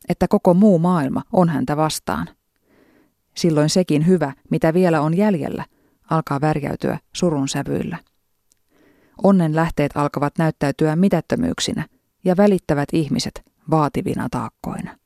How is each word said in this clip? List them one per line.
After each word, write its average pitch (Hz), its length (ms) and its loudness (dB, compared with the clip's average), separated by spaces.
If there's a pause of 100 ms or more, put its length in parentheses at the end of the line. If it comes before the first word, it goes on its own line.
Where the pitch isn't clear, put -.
että 180 180 0
koko 190 260 4
muu 190 260 6
maailma 165 420 0 (120)
on 180 160 4
häntä 143 280 -2
vastaan. 156 520 -4 (1040)
Silloin 151 340 2
sekin 156 380 0
hyvä, 156 260 2 (160)
mitä 160 240 0
vielä 170 280 2
on 160 160 0
jäljellä, 196 480 -2 (440)
alkaa 151 320 -2
värjäytyä 151 580 -2 (140)
surun 147 340 0
sävyillä. 143 500 -6 (1300)
Onnen 175 320 4
lähteet 160 420 0
alkavat 143 400 -2
näyttäytyä 156 580 0
mitättömyyksinä 165 920 -2 (400)
ja 180 120 2
välittävät 180 560 2
ihmiset - 500 -4 (260)
vaativina 139 640 -2
taakkoina. - 760 -10